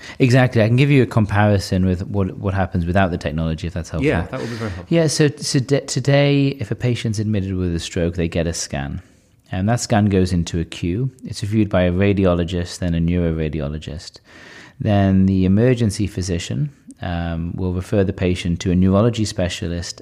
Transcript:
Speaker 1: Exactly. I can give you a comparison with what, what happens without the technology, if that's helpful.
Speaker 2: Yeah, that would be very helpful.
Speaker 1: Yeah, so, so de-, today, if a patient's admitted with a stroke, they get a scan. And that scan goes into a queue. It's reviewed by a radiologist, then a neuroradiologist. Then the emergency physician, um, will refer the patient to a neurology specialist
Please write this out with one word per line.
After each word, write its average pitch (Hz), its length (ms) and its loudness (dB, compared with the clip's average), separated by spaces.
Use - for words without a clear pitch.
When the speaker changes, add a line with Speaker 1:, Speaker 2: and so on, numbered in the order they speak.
Speaker 1:
Exactly. 123 440 4
I 104 40 6
can 117 100 2
give 139 140 4
you 135 120 6
a 113 40 4
comparison 101 800 2
with 90 200 0
what, 98 300 -2
what 98 160 -4
happens 92 320 -2
without 90 260 2
the 85 60 -2
technology, 80 500 -4
if 80 60 -8
that's 82 160 -8
helpful. 107 180 -4
Speaker 2:
Yeah, 107 160 0
that 131 180 -8
would 117 100 -8
be 120 60 -8
very 110 140 -6
helpful. 92 240 -6
Speaker 1:
Yeah, 165 120 4
so, 151 220 2
so - 300 -4
de-, 135 240 0
today, 139 680 2
if - 220 -6
a 117 40 -4
patient's 120 440 -2
admitted 101 360 -2
with 90 200 0
a 82 60 -2
stroke, 85 360 -2
they 82 120 0
get 82 180 -2
a 82 60 -2
scan. 71 480 -8
And 92 200 0
that 120 100 0
scan 104 260 2
goes 92 280 2
into 85 260 -2
a 80 60 -4
queue. 107 440 -4
It's - 160 -10
reviewed 107 300 0
by 92 140 2
a 87 80 2
radiologist, 90 880 0
then 87 140 -2
a 82 40 0
neuroradiologist. 80 1200 -2
Then 98 460 4
the 95 220 4
emergency 110 600 2
physician, 98 640 -4
um, 85 560 -4
will 92 160 -4
refer 95 320 0
the 95 80 0
patient 90 480 -2
to 95 100 -2
a 90 60 2
neurology 101 480 4
specialist 90 760 -6